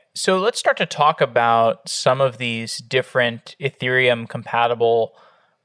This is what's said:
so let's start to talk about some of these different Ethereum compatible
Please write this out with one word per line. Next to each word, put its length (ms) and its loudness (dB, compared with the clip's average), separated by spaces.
so 240 0
let's 220 -2
start 180 2
to 80 -2
talk 340 0
about 720 2
some 320 0
of 160 0
these 400 -6
different 800 -2
Ethereum 720 0
compatible 840 -2